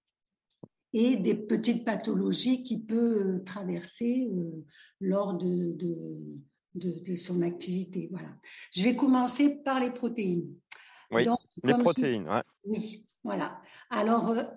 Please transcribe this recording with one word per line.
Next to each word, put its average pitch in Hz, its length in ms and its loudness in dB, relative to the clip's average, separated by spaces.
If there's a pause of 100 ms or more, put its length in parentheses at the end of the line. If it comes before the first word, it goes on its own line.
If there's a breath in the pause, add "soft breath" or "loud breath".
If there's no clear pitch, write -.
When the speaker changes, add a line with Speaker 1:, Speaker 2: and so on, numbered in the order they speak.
(960)
Speaker 1:
Et 233 220 4
des 214 180 2
petites - 500 0
pathologies 202 800 0
qu'il 220 200 -4
peut, 220 520 2
euh, 180 80 -4
traverser, 220 880 -4
euh, 165 320 -4 (360 soft breath)
lors 196 340 0
de, 175 380 0
de, 170 240 -4 (800)
de, 170 260 -4
de 185 140 -6
son 175 280 -2
activité, 175 680 -4
voilà. 156 180 -10 (440 loud breath)
Je 180 100 -2
vais 247 140 4
commencer 262 680 4
par 269 160 2
les 247 120 0
protéines. 180 580 -2 (640 loud breath)
Speaker 2:
Oui, - 140 4
Speaker 1:
Donc, 233 140 2 (240)
Speaker 2:
les 254 100 4
Speaker 1:
comme 240 80 4
je 240 40 4
Speaker 2:
protéines, 131 440 2
ouais. 107 140 2 (220)
Speaker 1:
Oui, 214 400 -4 (200)
voilà. 196 360 -4 (300 loud breath)
Alors, 220 400 4
euh, 233 120 2 (140)